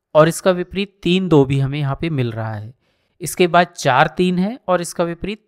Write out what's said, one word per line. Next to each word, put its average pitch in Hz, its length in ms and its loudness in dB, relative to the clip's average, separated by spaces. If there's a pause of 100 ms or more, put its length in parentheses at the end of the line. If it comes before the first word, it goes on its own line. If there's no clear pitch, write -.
(160)
और 156 120 8
इसका 175 240 0
विपरीत 180 520 -6
तीन 185 260 2
दो 147 160 6
भी 135 140 -2
हमें 139 200 -2
यहाँ 139 220 -4
पे 165 80 -4
मिल 127 220 -2
रहा 110 240 -8
है। 107 180 -14 (480)
इसके 180 260 0
बाद 175 200 2
चार 139 400 2 (100)
तीन 180 220 0
है 214 280 -4
और 180 140 0
इसका 175 220 -6
विपरीत 175 440 -8